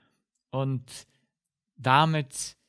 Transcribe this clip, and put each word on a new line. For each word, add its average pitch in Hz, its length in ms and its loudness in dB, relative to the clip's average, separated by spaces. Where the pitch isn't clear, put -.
und 135 560 -6
damit 147 800 0